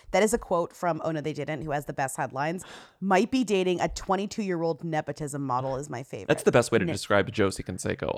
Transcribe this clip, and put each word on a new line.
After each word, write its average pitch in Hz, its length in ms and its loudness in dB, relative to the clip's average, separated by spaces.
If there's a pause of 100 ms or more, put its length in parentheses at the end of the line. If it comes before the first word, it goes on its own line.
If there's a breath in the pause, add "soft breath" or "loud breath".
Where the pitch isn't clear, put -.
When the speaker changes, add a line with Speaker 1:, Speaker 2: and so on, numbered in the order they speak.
(120 loud breath)
Speaker 1:
That 190 120 6
is 214 100 4
a 233 40 4
quote 175 360 -2
from 165 300 -2
Oh 160 80 -2
No 160 80 -2
They 147 140 -4
Didn't, 147 300 -6
who 156 80 -6
has 143 140 -2
the 156 80 -8
best 135 220 -2
headlines. 147 480 -4 (380 loud breath)
"Might 196 280 4
be 262 140 2
dating 185 380 2
a 165 80 2
twenty-two-year-old 185 960 -2
nepotism 151 600 -4
model" 131 300 -2
is 147 140 -8
my 123 120 -8
favorite. 113 280 -6
Speaker 2:
That's - 140 2
the 208 100 4
best 120 180 4
way 113 80 6
to 95 60 0
Speaker 1:
Ne- 82 80 0
Speaker 2:
describe 101 400 2
Josie 98 300 0
Canseco - 540 -4